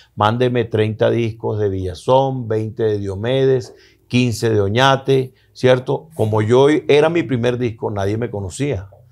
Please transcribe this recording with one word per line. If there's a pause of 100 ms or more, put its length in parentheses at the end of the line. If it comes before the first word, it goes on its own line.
(140)
"Mándeme
treinta
discos
de
Villazón,
veinte
de
Diomedes, (320)
quince
de
Oñate", (180)
¿cierto?
Como
yo (220)
era
mi
primer
disco,
nadie
me
conocía. (220)